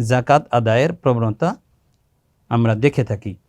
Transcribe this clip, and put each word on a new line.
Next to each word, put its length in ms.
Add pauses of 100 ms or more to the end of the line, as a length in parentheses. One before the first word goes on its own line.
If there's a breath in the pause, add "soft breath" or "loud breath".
জাকাত 440
আদায়ের 420
প্রবণতা 640 (920)
আমরা 260
দেখে 280
থাকি। 320 (140)